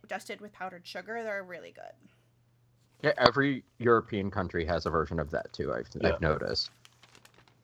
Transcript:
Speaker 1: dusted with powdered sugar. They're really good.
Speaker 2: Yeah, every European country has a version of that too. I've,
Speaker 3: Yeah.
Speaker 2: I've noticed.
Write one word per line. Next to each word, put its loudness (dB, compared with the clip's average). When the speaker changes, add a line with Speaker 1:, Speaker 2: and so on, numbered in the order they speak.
Speaker 1:
dusted -8
with -16
powdered -10
sugar. -6
They're -4
really -12
good. -18
Speaker 2:
Yeah, 4
every 4
European 4
country -2
has 0
a 2
version 2
of -4
that -4
too. -4
I've, -4
Speaker 3:
Yeah. 4
Speaker 2:
I've -4
noticed. 0